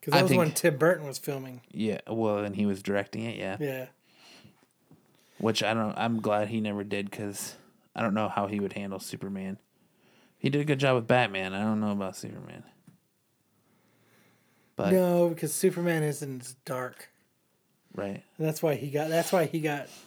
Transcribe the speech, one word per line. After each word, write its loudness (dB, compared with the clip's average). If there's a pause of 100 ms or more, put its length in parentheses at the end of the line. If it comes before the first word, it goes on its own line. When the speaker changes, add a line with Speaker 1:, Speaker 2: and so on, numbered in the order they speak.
Speaker 1:
'Cause -2
that 10
Speaker 2:
I 8
Speaker 1:
was 6
Speaker 2:
think 8
Speaker 1:
when 4
Tim 2
Burton 4
was -8
filming. -8
Speaker 2:
Yeah, -2
well, 2
and -2
he 2
was 2
directing -2
it, -6
yeah. -6
Speaker 1:
Yeah. -4 (1500)
Speaker 2:
Which 2
I 0
don't, -2
I'm 0
glad 2
he -2
never -4
did, -4
'cause -8 (400)
I -4
don't 2
know 2
how -2
he -2
would -4
handle -8
Superman. -8 (800)
He -2
did 2
a -2
good 0
job 4
with 0
Batman. 2
I -2
don't 2
know 0
about -4
Superman. -14 (2000)
But 2
Speaker 1:
No, 4
because -4
Superman 2
isn't -4
as -14 (120)
dark. -8 (840)
Speaker 2:
Right. -6 (140)
Speaker 1:
And 0
that's -2
why 4
he -6
got, -2
that's 2
why 4
he -2
got -2 (200)